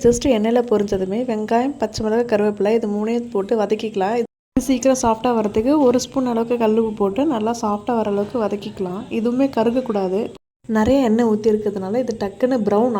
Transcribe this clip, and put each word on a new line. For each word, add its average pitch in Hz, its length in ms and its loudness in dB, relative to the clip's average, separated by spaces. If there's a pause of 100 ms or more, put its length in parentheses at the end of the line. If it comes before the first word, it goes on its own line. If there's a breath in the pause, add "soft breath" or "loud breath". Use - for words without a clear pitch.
just 240 200 2 (140)
எண்ணெயில 233 320 2
பொரிஞ்சதுமே 202 580 0
வெங்காயம், 233 540 -2
பச்சை 220 240 -6
மிளகாய், 240 260 0
கருவேப்பிலை 208 460 2
இது 220 160 -2
மூணையும் 233 400 -4
போட்டு 208 260 0
வதக்கிக்கலாம். 214 560 -2
இது 233 100 -2 (400)
சீக்கிரம் 254 340 2
சாஃப்டா 226 340 2
வரதுக்கு 220 380 2 (120)
ஒரு 247 180 4
ஸ்பூன் 262 260 -2
அளவுக்கு 233 320 0
கல் 214 180 4
உப்பு 220 120 0 (100)
போட்டு 196 200 0 (120)
நல்லா 220 180 -2 (100)
சாஃப்டா 208 360 -2
வர 208 160 0
அளவுக்கு 202 280 -2
வதக்கிக்கலாம். 202 560 -4 (200)
இதுவுமே 240 280 2 (100)
கருகக்கூடாது. 220 640 0 (580)
நிறைய 254 320 4
எண்ணெய் 226 220 2
ஊத்தி 214 200 0
இருக்கிறதுனால 202 520 -2
இது 240 100 -4 (100)
டக்குன்னு 247 420 0
ப்ரௌன் 214 340 2